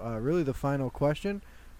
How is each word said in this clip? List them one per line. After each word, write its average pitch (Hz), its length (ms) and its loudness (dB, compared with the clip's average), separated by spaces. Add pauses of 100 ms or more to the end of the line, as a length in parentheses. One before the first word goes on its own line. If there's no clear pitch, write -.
uh, 113 140 -2
really 156 240 2
the 135 100 2
final 139 380 0
question. 196 500 0 (380)